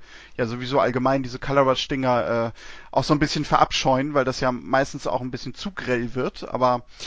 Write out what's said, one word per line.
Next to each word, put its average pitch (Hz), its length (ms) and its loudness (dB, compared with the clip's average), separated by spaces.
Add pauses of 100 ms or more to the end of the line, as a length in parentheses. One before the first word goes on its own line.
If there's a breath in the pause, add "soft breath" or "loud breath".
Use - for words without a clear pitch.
(380 soft breath)
ja 127 80 0
sowieso 123 340 0
allgemein 127 440 2
diese 123 160 -8
Color 139 240 2
Rush-Dinger, 123 920 0
äh, - 40 -20 (360 loud breath)
auch 135 80 4
so 156 100 2
ein 147 60 4
bisschen 147 240 0
verabscheuen, 143 720 2
weil 139 100 4
das 127 160 -2
ja 131 120 2
meistens 127 560 -2
auch 120 140 0
ein 127 100 -6
bisschen 127 240 -8
zu - 160 -8
grell 120 420 -2
wird. 135 340 -4
Aber 123 360 2 (240 loud breath)